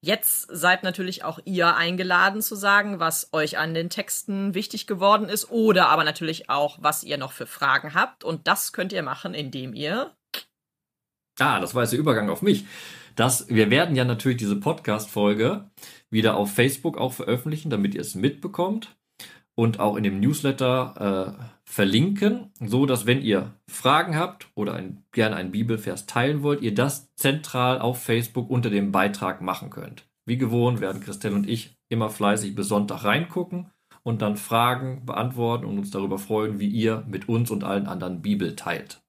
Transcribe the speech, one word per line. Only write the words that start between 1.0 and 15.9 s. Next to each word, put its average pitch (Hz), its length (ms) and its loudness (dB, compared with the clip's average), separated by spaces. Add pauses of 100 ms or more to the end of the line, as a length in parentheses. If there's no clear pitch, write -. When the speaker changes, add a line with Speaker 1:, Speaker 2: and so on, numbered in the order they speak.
Speaker 1:
auch 160 220 -8
ihr 175 320 2
eingeladen 180 640 2
zu 208 140 -6
sagen, 202 440 2
was 160 320 -2
euch 151 260 0
an 160 160 -2
den 170 160 -2
Texten 196 640 -4
wichtig 208 320 -6
geworden 202 440 4
ist 214 200 -4
oder 214 380 6
aber 156 160 6
natürlich 156 460 -4
auch, 143 320 0
was 151 240 0
ihr 143 120 -4
noch 131 140 -6
für - 160 -10
Fragen 143 460 0
habt. 196 320 -2
Und 160 220 -4
das - 260 0
könnt 190 180 -4
ihr 185 100 -4
machen, 147 320 -8
indem 131 400 -8
ihr 214 400 -6 (1300)
Speaker 2:
Ah, 135 200 2
das 90 160 -6
war 123 80 2
jetzt 113 80 0
der 123 80 0
Übergang 113 300 2
auf - 120 -4
mich. - 240 2 (500)
Das, 123 340 2
wir 110 200 6
werden 156 260 4
ja 127 100 4
natürlich 123 320 0
diese 101 200 0
Podcast-Folge 107 1120 0 (400)